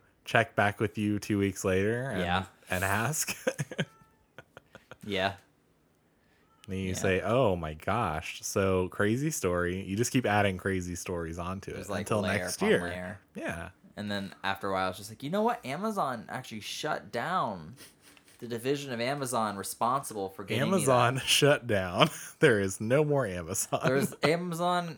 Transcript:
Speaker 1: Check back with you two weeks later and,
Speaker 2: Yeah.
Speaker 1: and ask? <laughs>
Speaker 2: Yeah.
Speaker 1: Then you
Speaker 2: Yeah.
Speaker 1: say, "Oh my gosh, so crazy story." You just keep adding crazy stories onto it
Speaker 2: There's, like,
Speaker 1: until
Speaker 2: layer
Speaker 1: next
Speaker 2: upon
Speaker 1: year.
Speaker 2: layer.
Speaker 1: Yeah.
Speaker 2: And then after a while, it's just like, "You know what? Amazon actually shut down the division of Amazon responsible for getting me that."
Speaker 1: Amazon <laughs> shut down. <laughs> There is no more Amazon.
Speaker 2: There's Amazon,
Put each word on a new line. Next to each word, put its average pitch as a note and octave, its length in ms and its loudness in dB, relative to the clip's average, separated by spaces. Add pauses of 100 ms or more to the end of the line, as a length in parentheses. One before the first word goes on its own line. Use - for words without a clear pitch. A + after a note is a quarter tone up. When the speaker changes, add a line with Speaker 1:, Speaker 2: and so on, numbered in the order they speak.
(240)
Speaker 1:
Check - 320 2
back G#2 240 4
with A2 200 -2
you G#2 180 2
two G2+ 220 0
weeks G2 260 0
later G#2+ 460 2
and, F#2 100 -2
Speaker 2:
Yeah. F2+ 220 0 (260)
Speaker 1:
and F#2 140 0
ask? A2+ 580 0
<laughs> - 1600 -10
Speaker 2:
Yeah. F#2+ 280 0 (1300)
Speaker 1:
Then F#2+ 100 -4
you F#2+ 120 -2
Speaker 2:
Yeah. F#2 60 -2
Speaker 1:
say, F#2+ 260 2
"Oh G#2+ 340 4
my D#2+ 180 -6
gosh, F2 680 -2
so F#2+ 460 2
crazy A#2+ 420 0
story." F2 500 0
You F#2+ 140 -4
just A#2 160 0
keep A#2+ 160 0
adding G2+ 300 4
crazy F2+ 380 -2
stories E2+ 440 -6
onto F#2 320 -8
it - 40 -10
Speaker 2:
There's, F#2+ 140 -10
like, G2 120 -2
Speaker 1:
until G#2 200 0
Speaker 2:
layer G2 220 0
Speaker 1:
next F2+ 140 -6
Speaker 2:
upon G3+ 120 0
Speaker 1:
year. B2+ 140 4
Speaker 2:
layer. F2+ 360 -8 (160)
Speaker 1:
Yeah. E2+ 340 -8 (280)
Speaker 2:
And G#2 140 -6
then G2 220 -4 (100)
after G2 260 -2
a F#2+ 40 0
while, F#2+ 160 0
it's F#2 100 -8
just G#2 100 -14
like, A2 140 -14
"You C#3+ 80 -6
know G3+ 100 0
what? A3+ 240 -2
Amazon D3+ 640 -4
actually A#2 320 -10
shut - 500 -6
down A#2+ 640 -4 (640)
the A#2+ 80 -10
division C3 460 -2
of A#2 80 -4
Amazon A#2+ 560 -2
responsible G#2+ 720 -2
for - 140 -12
getting A#2 220 0
me E3 40 0
that." G3 80 4
Speaker 1:
Amazon C3 440 6
<laughs> - 40 -8
shut - 420 6
down. G2+ 420 4 (140)
<laughs> - 160 -18
There A#2+ 200 8
is G2 200 0
no B2+ 240 4
more C#3+ 220 2
Amazon. F2+ 580 -4
Speaker 2:
There's C#3 300 2 (100)
Amazon, F3 760 0